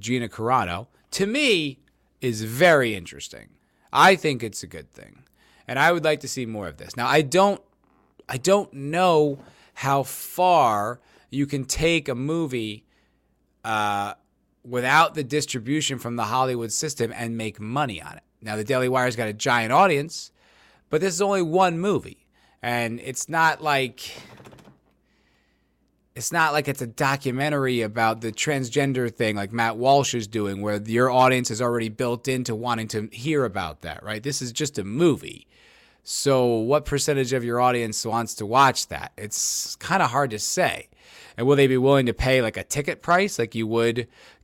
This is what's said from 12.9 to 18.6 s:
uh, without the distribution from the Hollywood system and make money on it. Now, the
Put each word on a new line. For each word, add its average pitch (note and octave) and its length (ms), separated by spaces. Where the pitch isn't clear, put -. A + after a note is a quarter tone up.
uh, G#2 500
without B2+ 500
the D#3 80
distribution C3+ 760
from A#2+ 180
the A#2 80
Hollywood A#2 480
system A#2+ 420
and A#2 220
make A2 240
money A2+ 400
on D#2 140
it. - 80
Now, G#2+ 160
the G#2+ 80